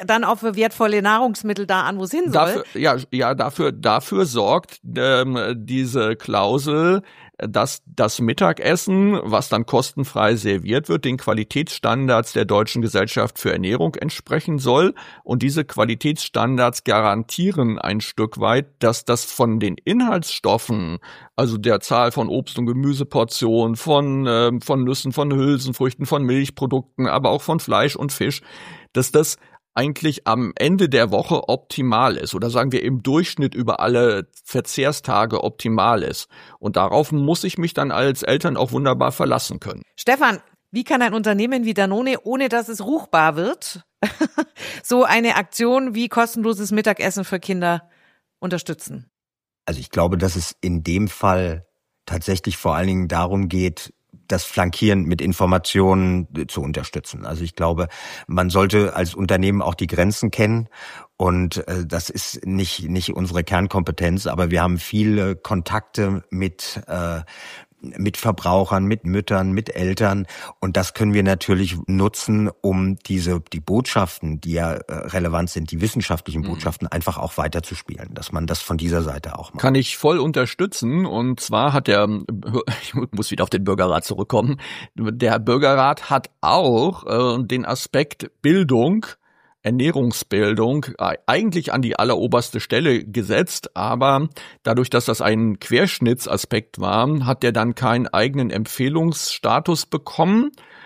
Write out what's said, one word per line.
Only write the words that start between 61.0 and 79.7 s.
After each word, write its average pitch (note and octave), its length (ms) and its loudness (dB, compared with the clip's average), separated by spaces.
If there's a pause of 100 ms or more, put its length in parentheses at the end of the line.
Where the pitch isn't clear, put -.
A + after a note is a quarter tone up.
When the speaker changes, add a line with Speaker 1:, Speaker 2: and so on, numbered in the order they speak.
Speaker 3:
und, F2+ 500 0
äh, F2 180 -6
das E2+ 240 -6
ist - 360 -10
nicht, F#2 440 -4
nicht F2+ 240 -2
unsere F2 300 -2
Kernkompetenz, F2+ 840 0
aber E2 240 0
wir E2+ 100 2
haben F2+ 160 2
viele G#2 580 0
Kontakte G2 920 -4
mit, F#2+ 580 -6
äh, E2+ 340 -4 (760)
mit - 200 -4
Verbrauchern, F#2+ 680 0
mit G#2+ 200 -2
Müttern, F#2+ 460 0
mit G#2 240 -2
Eltern F#2+ 500 0 (340)
und F2+ 160 -2
das F#2 180 0
können G#2 200 2
wir G2+ 100 4
natürlich F#2+ 640 2
nutzen, G#2 640 2 (120)
um F#2+ 360 2
diese, F2+ 440 -2 (120)
die E2 60 -6
Botschaften, E2+ 800 -2
die E2 120 -6
ja, E2 200 -2
äh, - 200 -10
relevant E2+ 580 -2
sind, D#2+ 200 -6
die E2 100 -4
wissenschaftlichen E2+ 600 -4
Speaker 2:
Mhm. - 60 -4
Speaker 3:
Botschaften E2 400 -6
einfach - 300 -4
auch - 200 -8
weiterzuspielen, - 760 -8
dass - 180 -12
man D#2+ 160 -4
das D#2+ 140 -4
von E2 160 -4
dieser E2+ 260 0
Seite C#2+ 340 -8
auch - 160 -14
macht. - 80 -8
Speaker 2:
Kann C3 140 4